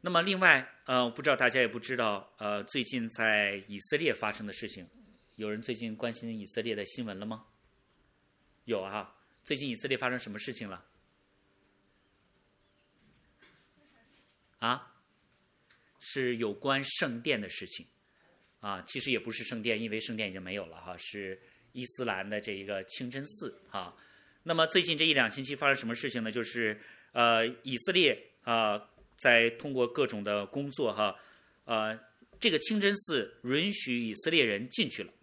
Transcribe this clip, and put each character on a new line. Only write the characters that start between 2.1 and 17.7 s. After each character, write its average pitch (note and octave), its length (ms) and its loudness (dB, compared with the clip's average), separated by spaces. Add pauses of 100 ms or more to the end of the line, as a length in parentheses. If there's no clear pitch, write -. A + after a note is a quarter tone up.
呃， G#2 260 -2
最 C3 180 -4
近 A#2 280 -4
在 G#2 580 2
以 G2+ 120 -10
色 - 180 -2
列 D3 160 2
发 G#2+ 180 -2
生 G#2+ 160 -8
的 F#2+ 60 -8
事 - 160 -8
情， F2 180 -14 (480)
有 G#2+ 140 -6
人 G#2+ 120 -4
最 A#2+ 140 -6
近 A2 180 -8
关 A#2 200 -4
心 A2+ 260 -8
以 G2+ 60 -10
色 A#2 160 -6
列 A2+ 120 -2
的 G2+ 120 -4
新 A#2+ 200 -8
闻 G2 140 -8
了 G#2 60 -8
吗？ A2 200 -10 (1200)
有 G#2+ 180 -2
啊， G2 340 -8 (280)
最 C#3+ 140 -4
近 C#3 120 -6
以 A#2 60 -4
色 - 100 -10
列 C3+ 120 0
发 B2+ 120 -2
生 B2+ 80 -2
什 G#2+ 140 -8
么 G#2 80 -10
事 B2+ 140 -6
情 G#2+ 160 -10
了？ F2+ 160 -14 (3750)
啊？ A#2+ 340 0 (1040)
是 B2 380 -2
有 A2 160 -2
关 C3+ 320 0
圣 A#2+ 360 -2
殿 A#2+ 200 0
的 F#2+ 80 -8
事 - 160 -8
情。 - 200 -12 (760)